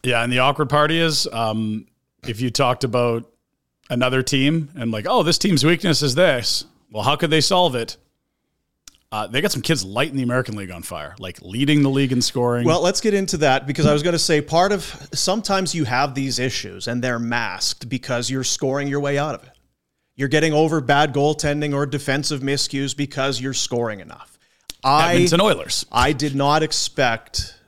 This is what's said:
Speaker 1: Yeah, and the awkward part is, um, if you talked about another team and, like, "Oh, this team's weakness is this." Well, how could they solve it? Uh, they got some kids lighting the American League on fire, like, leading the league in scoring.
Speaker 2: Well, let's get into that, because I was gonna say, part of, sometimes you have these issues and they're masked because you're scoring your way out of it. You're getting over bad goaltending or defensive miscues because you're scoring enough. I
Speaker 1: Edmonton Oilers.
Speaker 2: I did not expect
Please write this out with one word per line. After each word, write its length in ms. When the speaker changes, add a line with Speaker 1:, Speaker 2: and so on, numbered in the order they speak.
Speaker 1:
Yeah, 200
and 80
the 60
awkward 320
part 220
is, 420
um, 540
if 120
you 120
talked 320
about 440
another 320
team 540
and, 160
like, 180
"Oh, 140
this 160
team's 260
weakness 380
is 100
this." 520
Well, 100
how 140
could 160
they 100
solve 320
it? 240
Uh, 120
they 120
got 100
some 120
kids 240
lighting 320
the 60
American 340
League 140
on 120
fire, 360
like, 220
leading 420
the 60
league 220
in 100
scoring. 460
Speaker 2:
Well, 140
let's 180
get 140
into 240
that, 280
because 200
I 80
was 100
gonna 160
say, 220
part 320
of, 100
sometimes 600
you 120
have 300
these 220
issues 520
and 120
they're 160
masked 720
because 420
you're 140
scoring 460
your 100
way 180
out 160
of 100
it. 80
You're 100
getting 240
over 300
bad 320
goaltending 600
or 120
defensive 560
miscues 560
because 420
you're 140
scoring 480
enough. 360
I 300
Speaker 1:
Edmonton 260
Oilers. 540
Speaker 2:
I 180
did 240
not 260
expect 960